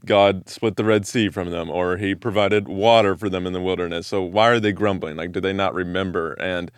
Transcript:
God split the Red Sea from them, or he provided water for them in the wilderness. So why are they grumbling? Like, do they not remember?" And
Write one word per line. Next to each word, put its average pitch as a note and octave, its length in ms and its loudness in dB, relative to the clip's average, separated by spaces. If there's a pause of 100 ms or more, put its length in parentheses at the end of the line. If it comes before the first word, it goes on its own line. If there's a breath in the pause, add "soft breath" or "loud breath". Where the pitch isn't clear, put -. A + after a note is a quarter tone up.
God G2+ 460 4
split A2 260 -4
the A2+ 80 -2
Red G#2+ 220 2
Sea A2 240 -2
from F2 200 -6
them, E2+ 200 -6
or F2+ 260 -2
he G2 180 -4
provided G2+ 540 0
water G2+ 480 4
for G2+ 140 -4
them F2+ 160 -4
in F2+ 80 -4
the F2+ 60 -4
wilderness. F2 460 -2
So G2 160 -2
why G2+ 280 2
are A#2+ 100 4
they G#2 100 0
grumbling? F#2+ 460 -2
Like, F2 160 -8
do F#2+ 80 -4
they F#2+ 140 0
not G2 200 0
remember?" F2+ 600 -4
And F2 440 -6